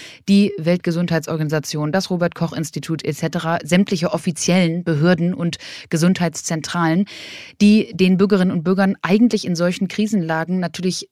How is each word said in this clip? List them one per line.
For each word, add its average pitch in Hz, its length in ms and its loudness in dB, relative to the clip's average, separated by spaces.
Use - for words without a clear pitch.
die 202 300 4
Weltgesundheitsorganisation, 160 1300 -2
das 190 180 -2
Robert-Koch-Institut 165 960 -4
et 151 100 -4
cetera, 165 480 -2
sämtliche 180 480 0
offiziellen 175 720 0
Behörden 170 520 2
und 170 220 -4
Gesundheitszentralen, 170 1120 0
die 208 320 6
den 185 240 4
Bürgerinnen 190 320 4
und 170 140 -2
Bürgern 190 400 2
eigentlich 214 420 2
in 180 100 -2
solchen 175 320 0
Krisenlagen 180 720 -2
natürlich 175 520 -4